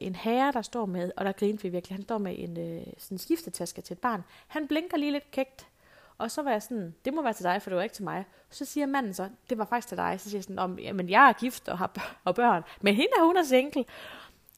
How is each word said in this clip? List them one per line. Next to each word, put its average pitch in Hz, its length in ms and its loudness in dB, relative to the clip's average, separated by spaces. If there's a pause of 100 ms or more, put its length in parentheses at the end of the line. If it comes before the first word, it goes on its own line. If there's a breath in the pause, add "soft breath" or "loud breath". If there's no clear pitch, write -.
en 185 140 -6
herre, 254 380 2
der 226 100 -2
står 226 240 -4
med, 180 300 -2
og 196 80 -4
der 196 80 0
grinte 208 300 0
vi 190 60 -4
virkelig. 175 280 -6
Han 196 60 -8
står 220 160 -4
med 190 200 -4
en, 170 120 -8
øh, 165 360 -8 (120)
sådan - 160 -12
en 185 40 -6
skiftetaske - 640 -4
til - 120 -10
et - 40 -16
barn. 233 260 -2 (220 loud breath)
Han 302 220 -6
blinker 330 280 -2
lige 294 160 0
lidt 285 180 -6
kækt, - 360 -6 (520 loud breath)
og 226 120 -4
så 302 120 -6
var 277 80 -2
jeg 214 120 0
sådan, 190 320 -6 (100)
"Det 262 100 -2
må 320 80 -2
være 240 100 0
til 180 120 -8
dig, 180 180 0
for - 80 -10
det 185 60 0
var 175 60 2
ikke - 120 -6
til 202 100 -8
mig." 170 200 -4 (260 soft breath)
Så - 140 -8
siger 285 220 -2
manden 269 280 -2
så, 190 140 -6 (220)
"Det 240 80 -2
var 214 60 0
faktisk 240 240 -2
til 180 80 -6
dig." 180 240 -2
Så 202 100 -12
siger 202 80 -4
jeg 185 60 -6
sådan, 190 140 -10
"Om, 185 200 -2
jamen, 185 300 -4
jeg 233 200 10
er 233 40 10
gift - 360 -4
og 175 100 -4
har 185 80 -2
bør-, - 380 -8
og 180 100 2
børn, 220 280 4 (180 loud breath)
men 202 140 4
hende 330 220 4
her, 339 80 8
hun 349 120 8
er 359 60 6
single." 269 420 4 (720 loud breath)